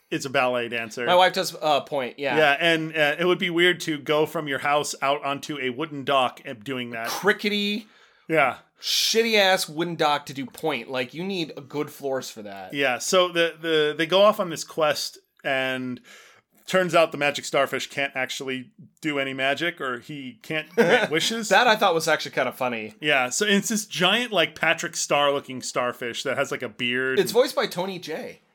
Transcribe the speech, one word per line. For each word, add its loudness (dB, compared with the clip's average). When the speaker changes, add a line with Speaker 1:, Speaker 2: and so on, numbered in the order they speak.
Speaker 1:
is -4
a -8
ballet 0
dancer. -6
Speaker 2:
My 4
wife 6
does, -4
uh, 2
point, -6
yeah. -2
Speaker 1:
Yeah, 4
and, 0
uh, 2
it 0
would 2
be -2
weird 2
to -4
go 2
from -6
your -4
house 0
out 0
onto -6
a -2
wooden -6
dock 2
and -14
doing -6
that. -8
Speaker 2:
Crickety, 0
Speaker 1:
Yeah. 2
Speaker 2:
shitty 2
ass 4
wooden -4
dock 2
to -14
do -6
point. -4
Like, -4
you -8
need -4
a -12
good -6
floors -4
for -14
that. -12
Speaker 1:
Yeah, 0
so 2
the, 0
the, 2
they 0
go 6
off 6
on -2
this -8
quest, -2
and -2
turns 2
out 4
the -8
magic 0
starfish 0
can't -4
actually -6
do -2
any -4
magic, -2
or -4
he -14
can't -6
Speaker 2:
<laughs> -20
Speaker 1:
grant 4
wishes. -2
Speaker 2:
That 6
I 6
thought 4
was 0
actually 0
kinda 0
funny. -4
Speaker 1:
Yeah, 2
so -2
it's 2
this -2
giant, 0
like, 2
Patrick 0
Star 2
looking -4
starfish -4
that -2
has, 0
like, -6
a -6
beard. 0
Speaker 2:
It's 0
voiced 2
by 0
Tony -6
Jay. -10